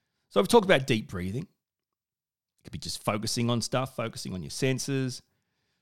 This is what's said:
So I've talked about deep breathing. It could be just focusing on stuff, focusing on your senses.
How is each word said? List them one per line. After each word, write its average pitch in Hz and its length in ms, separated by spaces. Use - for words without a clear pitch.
So 202 100
I've 196 80
talked 226 180
about 147 200
deep 113 240
breathing. 95 340
It - 1200
could - 80
be - 40
just - 260
focusing 110 460
on 120 120
stuff, 131 340
focusing 117 380
on 90 100
your 69 80
senses. 131 720